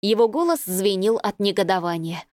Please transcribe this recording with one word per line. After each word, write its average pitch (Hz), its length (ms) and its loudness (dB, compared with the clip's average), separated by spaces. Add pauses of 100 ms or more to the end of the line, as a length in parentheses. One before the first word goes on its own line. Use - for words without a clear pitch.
Его 220 280 4
голос 330 340 0
звенел 190 540 0
от - 220 -4
негодования. 175 840 -2 (120)